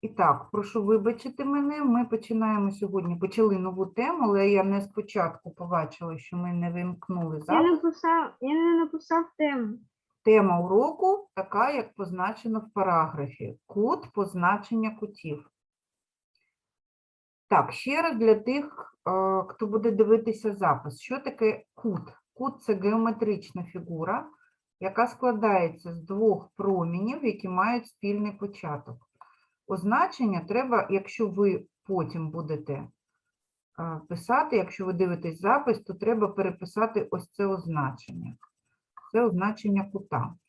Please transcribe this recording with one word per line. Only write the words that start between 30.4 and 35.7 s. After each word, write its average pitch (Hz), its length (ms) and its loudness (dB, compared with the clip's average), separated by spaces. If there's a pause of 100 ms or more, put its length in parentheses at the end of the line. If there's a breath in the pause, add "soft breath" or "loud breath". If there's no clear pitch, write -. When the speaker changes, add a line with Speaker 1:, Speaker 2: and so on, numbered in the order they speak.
Speaker 1:
треба, 240 420 0
якщо 196 380 -2
ви 190 380 2 (220)
потім 160 440 -2
будете, 151 420 -6 (1040)
е, 165 300 -8
писати, 240 480 0
якщо 185 280 -2
ви 185 80 -2
дивитесь 170 480 -2
запис, 240 380 2